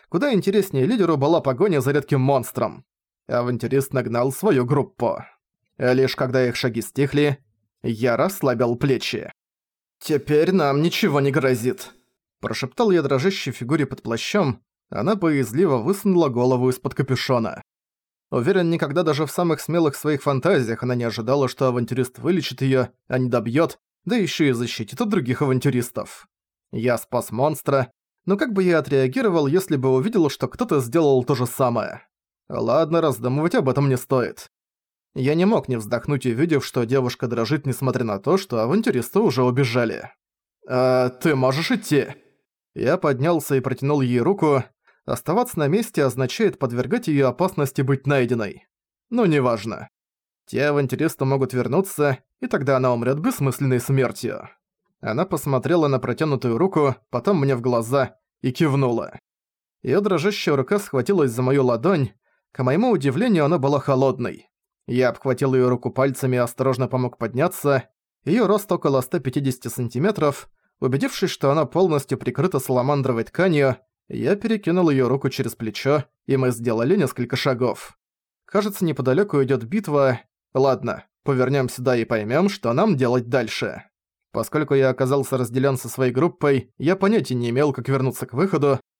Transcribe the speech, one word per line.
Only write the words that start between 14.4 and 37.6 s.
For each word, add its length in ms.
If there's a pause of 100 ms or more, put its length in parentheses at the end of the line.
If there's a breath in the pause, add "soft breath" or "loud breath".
она 280
боязливо 600
высунула 500
голову 420
из-под 240
капюшона. 680 (720)
Уверен, 400
никогда 320
даже 240
в 60
самых 280
смелых 360
своих 260
фантазиях 640
она 100
не 80
ожидала, 460
что 180
авантюрист 540
вылечит 420
её, 280 (180)
а 100
не 100
добьёт, 500 (260)
да 100
ещё 300
и 80
защитит 480
от 80
других 340
авантюристов. 840 (420)
Я 280
спас 340
монстра, 580 (360)
но 100
как 160
бы 100
я 160
отреагировал, 720
если 260
бы 180
увидел, 380
что 160
кто-то 320
сделал 460
то 100
же 120
самое? 560 (460)
Ладно, 520
раздумывать 560
об 120
этом 200
не 80
стоит. 560 (640)
Я 180
не 120
мог 200
не 120
вздохнуть, 480
увидев, 380
что 200
девушка 420
дрожит, 400